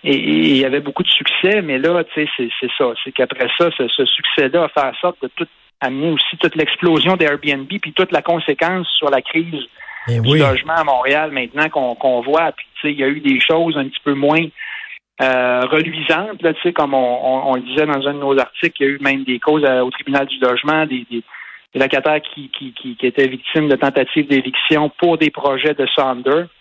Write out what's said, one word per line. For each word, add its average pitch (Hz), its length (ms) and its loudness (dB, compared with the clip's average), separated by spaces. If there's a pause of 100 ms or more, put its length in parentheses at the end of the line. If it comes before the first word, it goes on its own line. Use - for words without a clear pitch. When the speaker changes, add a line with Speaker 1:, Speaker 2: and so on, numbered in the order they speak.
Speaker 1:
et, 143 80 2
et 156 380 2
il 135 80 4
y 135 40 4
avait 135 160 0
beaucoup 147 240 -6
de - 60 0
succès, - 520 2
mais 147 160 -2
là, 165 280 2
tu - 180 -4
sais, 143 140 -2
c'est, 123 100 -4 (140)
c'est 123 160 -4
ça. 139 80 2 (180)
C'est 135 80 -10
qu'après 127 460 -2
ça, 170 200 4
ce, 131 120 -2
ce 131 160 0
succès-là 160 580 0
a 147 60 -2
fait 143 180 0
en 123 140 -4
sorte 180 200 -2
de 190 140 -6
tout 170 120 -6 (340)
amener 139 300 -2
aussi 156 260 -2
toute - 180 0
l'explosion 160 640 2
d'Airbnb, 143 500 0
puis 180 240 -8
toute 185 220 0
la 156 80 2
conséquence 170 640 0 (100)
sur 151 120 0
la 135 120 2
crise 165 400 -4 (460)
Speaker 2:
Eh 120 140 0
Speaker 1:
du 117 80 2
Speaker 2:
oui. 151 100 6
Speaker 1:
logement 143 360 2
à 160 100 2
Montréal 139 460 2
maintenant 139 360 -2
qu'on, 131 280 -2
qu'on 127 260 2
voit. 156 320 2
Puis, - 120 -16 (100)
tu - 120 -12
sais, 147 60 -2
il 147 80 -6
y - 20 2
a 135 60 2
eu 147 100 -4
des 135 220 0
choses 165 360 2
un 135 120 -4
petit - 160 -10
peu 143 80 0
moins, 147 320 2 (760)
euh, 127 480 2
reluisantes, 160 720 -2
là, 160 120 2
tu - 80 -8
sais, 180 100 0
comme 147 220 0
on, 135 40 2 (240)
on, 131 300 0
on 127 40 2
le 127 80 -2
disait 139 220 0
dans 143 220 -2
un 143 60 -2
de 143 60 -8
nos 139 200 2
articles, 165 400 -2
il 143 60 2
y 139 40 4
a 139 40 0
eu 139 80 -8
même 135 240 0
des 127 140 -2
causes, 151 260 2
euh, 127 160 4
au 127 80 0
tribunal 139 380 -2
du 135 120 -10
logement, 135 460 2
des, 127 260 -6
des, 117 120 -6 (500)
des 131 60 -4
locataires 143 420 2 (120)
qui, 139 240 -14
qui, 131 160 -12
qui, 123 220 -12
qui 127 100 -6
étaient 131 220 2
victimes 131 400 -2
de 139 80 4
tentatives 139 520 0
d'éviction 143 680 2
pour 170 220 2
des 156 100 2
projets 143 460 0
de 139 180 0
Sander. 135 520 2 (160)